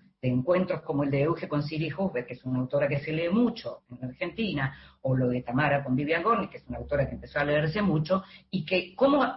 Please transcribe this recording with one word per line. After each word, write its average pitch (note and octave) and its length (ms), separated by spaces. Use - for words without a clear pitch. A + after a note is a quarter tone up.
de B2+ 80
encuentros E3+ 520
como C#3+ 220
el C#3 80
de C#3 120
Euge E3 240
con D3 160
Siri D#3 300
Husbeth, F#3 340
que - 60
es - 120
una B2+ 140
autora C#3+ 280
que C#3 120
se D#3 140
lee E3+ 160
mucho G3+ 600
en B2 200
Argentina, E3+ 680
o C3 140
lo B2+ 140
de B2 120
Tamara C#3+ 420
con B2+ 120
Vivian D#3 280
Gornick, - 280
que B2+ 60
es - 100
una A#2+ 100
autora C3 300
que B2 80
empezó - 240
a C#3+ 60
leerse D3+ 360
mucho, F#3 420
y E3 160
que, - 300
¿cómo, C#4 300